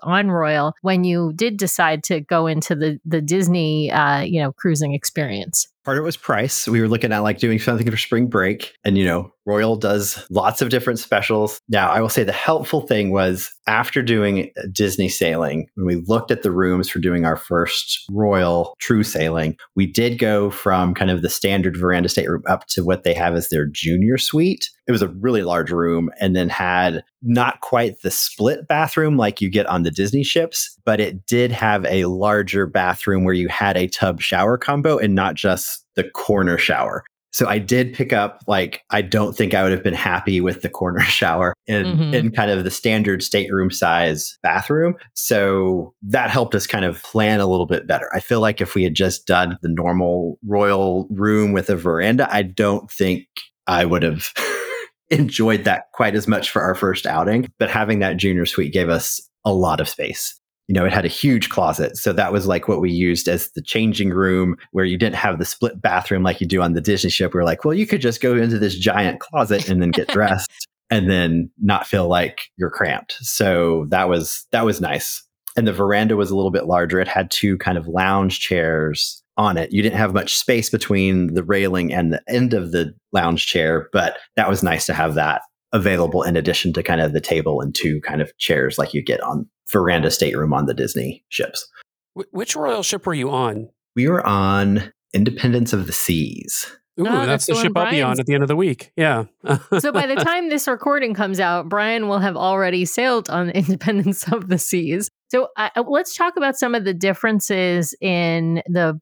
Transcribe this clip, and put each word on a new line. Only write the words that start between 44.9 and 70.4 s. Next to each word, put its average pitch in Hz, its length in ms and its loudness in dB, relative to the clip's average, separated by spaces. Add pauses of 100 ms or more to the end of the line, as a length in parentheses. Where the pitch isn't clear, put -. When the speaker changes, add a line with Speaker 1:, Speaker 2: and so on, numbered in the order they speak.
Speaker 2:
So 95 800 0 (100)
that 117 280 0
helped 120 240 0
us 98 120 -2
kind 98 200 0
of 85 160 -6
plan 107 380 2
a 98 60 2
little 90 200 2
bit 85 200 -2
better. - 280 -2
I 92 60 -2
feel 117 200 0
like 107 220 0
if - 120 -4
we 95 100 2
had 82 100 0
just 95 320 0
done 90 340 2
the 82 80 -4
normal 87 800 0
Royal 98 640 2
room 104 420 2
with 92 160 0
a 98 80 2
veranda, 90 560 2
I 104 100 2
don't 101 480 -2
think 92 360 0 (400)
I 87 180 2
would 85 180 2
have 82 340 -2
<laughs> - 760 -8
enjoyed 113 540 2
that 95 280 0
quite 107 220 2
as 104 120 -2
much 104 240 0
for - 120 0
our 92 120 2
first 95 320 0
outing. 104 420 0 (100)
But 107 120 0
having 107 300 0
that 92 160 0
junior 90 300 2
suite 76 260 -2
gave 87 160 2
us - 320 -2 (240)
a 104 80 2
lot 90 280 2
of - 80 -4
space. - 500 -8 (300)
You 98 60 2
know, 90 100 4
it 95 80 2
had 98 120 2
a 85 40 0
huge 120 400 2
closet. 80 480 0
So - 180 0
that 95 180 0
was, 95 160 0
like, 87 180 0
what 78 140 0
we 90 100 0
used 87 380 0
as 87 240 -2
the 78 100 -8
changing 107 480 0
room 92 460 2 (160)
where 95 120 0
you 90 140 0
didn't 110 160 0
have 110 240 -2
the 170 60 -4
split - 360 -4
bathroom 92 440 0
like 90 160 0
you 92 80 0
do 92 120 2
on 85 120 2
the 85 80 0
Disney 92 300 0
ship. 90 240 0
We're 87 100 2
like, 82 200 0
"Well, 151 100 2
you 214 120 0
could 202 140 0
just 117 200 0
go 123 140 2
into 117 240 2
this 98 180 0
giant 95 440 0
closet 104 480 0
and 92 120 2
then 87 120 2
get - 160 -2
Speaker 1:
<laughs> - 40 -2
Speaker 2:
dressed 98 540 0 (240)